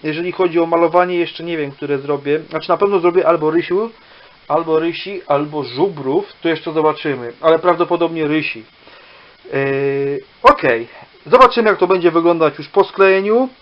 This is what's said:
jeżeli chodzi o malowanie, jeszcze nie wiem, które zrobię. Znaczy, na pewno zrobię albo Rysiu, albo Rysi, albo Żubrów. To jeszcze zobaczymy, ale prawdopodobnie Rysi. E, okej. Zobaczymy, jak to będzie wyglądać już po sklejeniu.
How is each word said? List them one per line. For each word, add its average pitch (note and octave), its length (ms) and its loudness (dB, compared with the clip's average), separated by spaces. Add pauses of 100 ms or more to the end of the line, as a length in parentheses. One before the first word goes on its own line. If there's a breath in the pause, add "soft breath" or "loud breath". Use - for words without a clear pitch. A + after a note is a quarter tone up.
jeżeli D#3+ 280 -6
chodzi F3 280 0
o E3 60 2
malowanie, E3+ 520 2
jeszcze E3 260 -4
nie E3+ 140 -6
wiem, C#3+ 140 -6
które C#3+ 260 -4
zrobię. C#3+ 420 -2 (100)
Znaczy, D#3 200 -8
na E3+ 80 2
pewno G3+ 220 2
zrobię F3 280 2
albo D#3+ 240 2
Rysiu, F3+ 380 -2 (580 loud breath)
albo D#3+ 320 0
Rysi, E3+ 480 -6
albo D3 360 -2
Żubrów. C#3+ 760 -4
To E3 80 -2
jeszcze D#3 240 -4
zobaczymy, D3 680 -2
ale D#3+ 180 4
prawdopodobnie E3 680 0
Rysi. D3 360 -4 (920 loud breath)
E, C#3 40 -2 (840)
okej. B2+ 440 2 (380 loud breath)
Zobaczymy, A#3+ 440 4
jak G3 100 0
to F3+ 80 2
będzie F3 240 2
wyglądać E3 460 2
już D3 100 -14
po G3 160 2
sklejeniu. G3 680 2 (120)